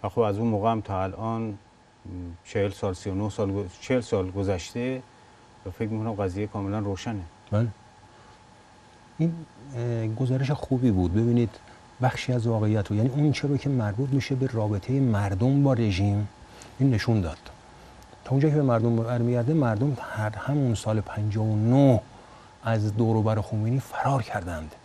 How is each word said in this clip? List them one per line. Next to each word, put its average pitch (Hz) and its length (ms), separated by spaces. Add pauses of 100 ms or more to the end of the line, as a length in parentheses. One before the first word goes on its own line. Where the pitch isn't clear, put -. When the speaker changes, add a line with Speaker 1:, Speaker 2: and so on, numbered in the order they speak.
Speaker 1:
و 107 60
خب، - 100
از 104 180
اون 113 100
موقع 110 240
هم 113 100
تا 95 220
الان، 110 380
م، 107 140 (880)
چهل 101 240
سال، 98 240
سی - 160
و 95 40
نه 101 160
سال 98 220
گذ-، 98 300
چهل 127 200
سال 92 300
گذشته 101 720 (640)
و 95 60
فکر 107 180
می‌کنم 110 240
قضیه 101 340
کاملاً 101 320
روشنه. 101 420 (300)
Speaker 2:
بله. 110 160 (1500)
این، 165 160 (420)
اه، 117 320
گزارش 131 440
خوبی 127 400
بود. 90 220
ببینید، 117 360 (520)
بخشی 123 320
از 117 140
واقعیت 107 400
رو، 104 80
یعنی 113 140
اون 147 220
چه 139 160
رو 139 100
که 139 120
مربوط 123 400
می‌شه 135 260
به 131 120
رابطه 113 520
مردم 117 640
با 135 100
رژیم، 101 540 (520)
این 131 140
نشون 110 280
داد. 78 160 (880)
تا - 60
اونجا 139 180
که 143 60
به 151 60
مردم 117 340
برمیگرده، 120 580
مردم 131 480
هر 107 360
همون 135 380
سال 110 260
پنجاه 107 440
و 110 100
نه 120 460 (640)
از 107 340
دور 113 180
و 110 60
بر 110 200
خمینی 110 380
فرار - 440
کردند. 85 600